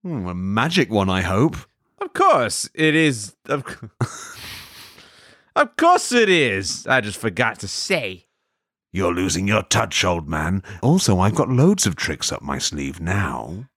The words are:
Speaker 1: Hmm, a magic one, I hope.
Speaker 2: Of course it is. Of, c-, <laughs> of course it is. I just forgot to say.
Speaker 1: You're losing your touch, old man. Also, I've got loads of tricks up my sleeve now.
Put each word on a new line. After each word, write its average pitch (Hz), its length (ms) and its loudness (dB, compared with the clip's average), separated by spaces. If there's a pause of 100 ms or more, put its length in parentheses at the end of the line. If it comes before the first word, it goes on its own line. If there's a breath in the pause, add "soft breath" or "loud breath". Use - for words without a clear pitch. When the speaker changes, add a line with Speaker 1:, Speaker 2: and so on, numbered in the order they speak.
Speaker 1:
Hmm, 143 240 -4
a 90 80 -6
magic 113 560 0
one, 98 200 2
I 92 100 2
hope. 95 360 0 (440)
Speaker 2:
Of 392 140 -8
course 220 600 2
it 156 200 2
is. 131 420 0 (120)
Of, 135 200 -2
c-, - 380 -8 (1500 loud breath)
<laughs> - 20 0
of 285 200 0
course 349 360 4
it 233 160 6
is. 110 580 0
I 131 140 4
just 104 200 -8
forgot 113 400 -2
to 101 80 -10
say. 110 580 -6 (680)
Speaker 1:
You're 90 220 0
losing 92 320 -2
your 98 180 2
touch, 104 400 -2
old 85 240 0
man. 80 340 -2 (200 loud breath)
Also, 123 360 4
I've 101 160 4
got 120 140 0
loads 151 380 4
of 156 100 -2
tricks - 360 -6
up - 100 -8
my 69 160 -6
sleeve 69 420 -6
now. 90 640 -4 (100)